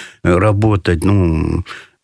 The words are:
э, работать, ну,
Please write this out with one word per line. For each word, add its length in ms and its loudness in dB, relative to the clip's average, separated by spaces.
э, 120 2
работать, 680 0
ну, 600 0